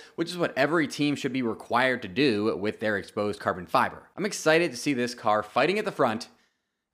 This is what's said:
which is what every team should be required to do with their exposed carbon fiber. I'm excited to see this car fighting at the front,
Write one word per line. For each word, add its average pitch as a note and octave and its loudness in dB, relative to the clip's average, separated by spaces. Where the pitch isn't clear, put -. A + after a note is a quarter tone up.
which E3+ -4
is F3+ -8
what E3 -2
every D3 2
team D3 -2
should C3+ -4
be C3 -2
required A#2+ 0
to G2+ -10
do G#2 2
with G2+ -4
their G#2+ 0
exposed G2+ -4
carbon F2+ -2
fiber. - 0
I'm F3+ -4
excited E3 2
to B2 -10
see D3 -2
this A#2+ -2
car G#2+ 0
fighting D3+ 0
at G#3 -6
the F#3+ -4
front, A#2 0